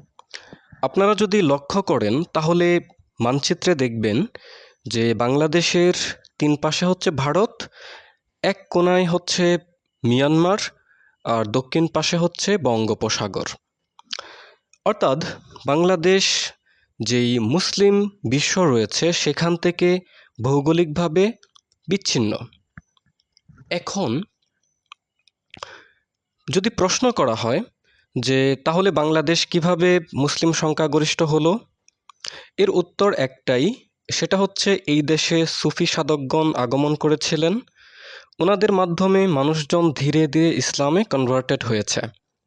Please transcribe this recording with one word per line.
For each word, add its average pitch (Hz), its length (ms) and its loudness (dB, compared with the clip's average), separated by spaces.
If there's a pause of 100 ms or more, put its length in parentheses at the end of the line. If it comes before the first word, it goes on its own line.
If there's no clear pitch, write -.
(800)
আপনারা 196 340 2
যদি 208 260 0
লক্ষ্য 143 400 0
করেন, 123 420 0
তাহলে 175 560 0 (400)
মানচিত্রে 143 560 0
দেখবেন 117 500 0 (640)
যে 113 260 0
বাংলাদেশের 156 800 0 (460)
তিন 151 160 2
পাশে 156 300 -2
হচ্ছে 180 260 0
ভারত, 151 520 -2 (800)
এক - 260 -4
কোনায় 180 360 2
হচ্ছে 175 520 0 (460)
মিয়ানমার, 156 540 2 (680)
আর 113 220 -2
দক্ষিণ 131 420 -2
পাশে 160 300 -2
হচ্ছে 175 400 -2
বঙ্গোপসাগর। 110 880 -2 (1400)
অর্থাৎ 160 380 0 (420)
বাংলাদেশ 175 880 0 (460)
যেই 120 400 0
মুসলিম 196 720 2 (200)
বিশ্ব 147 320 0
রয়েছে, 143 520 2
সেখান 170 420 -2
থেকে 180 440 0 (440)
ভৌগোলিকভাবে 160 880 2 (560)
বিচ্ছিন্ন। 131 500 -2 (1300)
এখন 170 520 -4 (2250)
যদি 190 180 0
প্রশ্ন 202 420 0
করা 127 240 0
হয় 120 260 -2 (580)
যে 135 360 2 (100)
তাহলে 180 260 2
বাংলাদেশ 156 560 0
কিভাবে 180 520 2 (160)
মুসলিম 165 360 0
সংখ্যাগরিষ্ঠ 156 720 0
হলো, 156 380 0 (1000)
এর 196 120 2
উত্তর 185 440 0
একটাই, 135 600 0 (380)
সেটা 170 260 -2
হচ্ছে 196 500 0
এই 147 140 2
দেশে 160 440 0
সুফি 156 400 -2
সাধকগণ 156 680 -2
আগমন 135 400 0
করেছিলেন। 160 640 0 (800)
ওনাদের 202 320 2
মাধ্যমে 190 560 2
মানুষজন 156 640 2
ধীরে 147 360 0
ধীরে 156 220 2
ইসলামে 147 540 0
কনভার্টেড 131 600 -2
হয়েছে। 110 380 -2 (460)